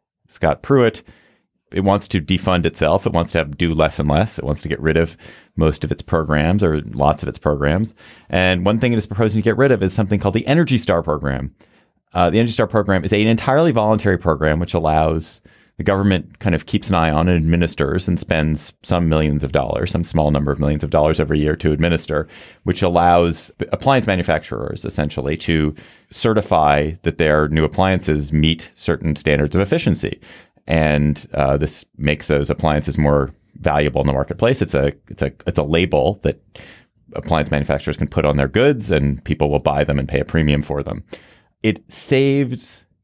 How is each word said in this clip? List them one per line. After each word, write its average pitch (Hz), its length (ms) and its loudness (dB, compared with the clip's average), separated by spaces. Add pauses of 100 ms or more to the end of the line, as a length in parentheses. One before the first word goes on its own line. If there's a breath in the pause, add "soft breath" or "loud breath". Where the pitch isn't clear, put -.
(280)
Scott - 340 -2
Pruitt, 123 400 2 (680 soft breath)
it 98 80 -2
wants 98 280 2
to 92 120 0
defund 90 460 0
itself. 82 400 0
It 78 60 0
wants 85 200 -2
to 85 60 0
have, 73 200 -4
do 82 160 0
less 78 240 0
and 73 100 -2
less. 82 300 0
It - 60 -8
wants 73 180 -4
to - 60 -10
get - 120 -6
rid 78 160 0
of 82 200 0 (400 loud breath)
most 78 280 0
of 73 60 -6
its - 120 -6
programs, 80 600 0
or 78 200 0
lots 69 400 0
of 71 60 -6
its - 100 -10
programs. 76 560 0 (340 loud breath)
And 90 360 0
one 110 140 2
thing 120 140 0
it 113 60 0
is 101 80 -2
proposing 107 340 0
to 98 40 -4
get 107 120 2
rid 135 160 4
of 107 100 2
is 95 100 0
something 104 280 0
called 98 140 0
the 120 120 -2
Energy 135 320 2
Star 85 240 0
program, 69 520 -4 (600 soft breath)
uh, 87 160 2
the 101 80 2
Energy 117 140 2
Star 113 140 0
program 95 380 0
is - 80 -2
an 107 140 2
entirely 131 460 2
voluntary 107 440 2
program 78 420 0
which 87 140 -4
allows 78 680 0 (340 soft breath)
the - 80 -8
government 98 540 0
kind 87 160 0
of - 120 -4
keeps - 220 -4
an 95 60 2
eye 80 160 2
on 78 180 2
and 90 80 4
administers 82 680 0
and 87 140 0
spends 78 520 -2 (120)
some 87 240 0
millions 76 340 2
of 69 80 -4
dollars, 67 400 -2
some 85 140 -2
small 76 260 0
number 73 220 0
of 69 80 -4
millions 73 240 -2
of 71 60 -8
dollars 78 280 2
every 78 220 0
year 76 160 0
to 78 160 0
administer, 78 560 -2 (340 loud breath)
which - 180 -4
allows 87 720 2 (220)
appliance 131 340 0
manufacturers 85 800 -4
essentially 73 520 -4
to 76 380 0 (380 loud breath)
certify 80 800 2 (100)
that 82 160 -2
their 76 300 2
new 78 160 2
appliances 78 680 0
meet 80 400 0
certain 78 440 -2
standards 73 400 0
of 95 40 4
efficiency. - 600 -2 (480 loud breath)
And, 76 640 2
uh, 69 240 0
this - 260 -4 (140)
makes 73 300 -2
those 71 220 0
appliances 76 460 -2
more 73 360 2 (260)
valuable 73 420 0
in 71 60 0
the 69 60 2
marketplace. 104 500 0
It's 80 120 -2
a, 71 180 2 (160)
it's - 140 -10
a, 69 100 -2 (140)
it's - 120 -2
a 73 60 0
label 80 580 0
that - 180 -2 (760 loud breath)
appliance 78 360 -2
manufacturers 71 460 -2
can 71 120 -2
put - 160 -2
on 73 120 2
their 69 120 2
goods, 113 440 0
and 71 320 0
people 73 260 0
will 73 80 0
buy 73 260 0
them 71 140 0
and 67 100 -4
pay 69 120 -2
a - 40 -4
premium 73 380 2
for 71 220 -6
them. - 180 -8 (600 loud breath)
It - 300 -2
saved, 135 920 -2 (220)